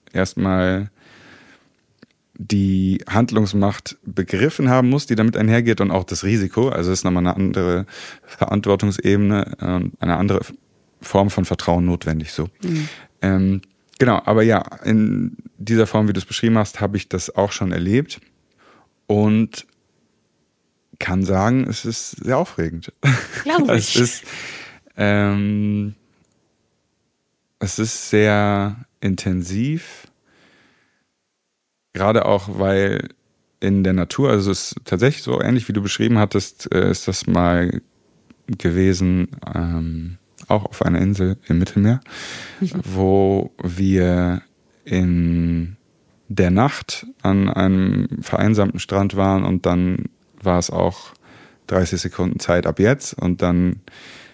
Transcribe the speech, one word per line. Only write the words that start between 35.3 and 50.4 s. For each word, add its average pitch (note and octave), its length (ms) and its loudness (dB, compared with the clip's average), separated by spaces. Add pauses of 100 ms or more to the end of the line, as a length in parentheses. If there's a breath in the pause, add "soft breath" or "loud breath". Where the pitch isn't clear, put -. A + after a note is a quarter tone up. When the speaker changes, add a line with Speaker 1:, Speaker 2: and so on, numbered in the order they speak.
Speaker 1:
ähnlich, A2+ 260 0
wie G2 60 -6
du G2+ 80 0
beschrieben A2 380 0
hattest, - 540 -2
äh, F#2+ 180 2
ist - 160 -4
das - 200 -4
mal F2 540 2 (640)
gewesen, F#2 840 0 (240)
ähm, E2 640 -4 (300)
auch G#2 180 0
auf - 180 -8
einer F2 160 2
Insel F#2+ 380 0 (100)
im E2+ 120 2
Mittelmeer, G2+ 400 2 (600 loud breath)
Speaker 2:
Mhm. F3+ 100 -2 (120)
Speaker 1:
wo F#2+ 680 2 (100)
wir F2+ 800 0 (440)
in E2+ 880 0 (520)
der F#2 240 2
Nacht - 540 -2 (160)
an G2 280 2
einem F#2+ 580 2 (140)
vereinsamten G#2 580 0
Strand G2 360 -2
waren F#2+ 280 2
und F#2 220 -2
dann F2+ 400 0 (360)